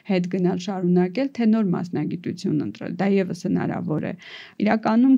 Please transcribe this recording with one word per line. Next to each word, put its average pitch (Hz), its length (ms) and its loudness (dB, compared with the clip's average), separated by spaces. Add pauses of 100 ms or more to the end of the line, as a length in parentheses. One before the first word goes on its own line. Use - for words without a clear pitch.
հետ 180 260 0
գնալ, 180 320 0
շարունակել, 180 680 0
թե 233 140 -4
նոր 220 240 4
մասնագիտություն - 920 -4
ընտրել, - 320 -8
դա 180 180 -2
ևս 185 320 0
հնարավոր 175 600 -2
է։ - 120 -6 (460)
Իրականում 220 580 4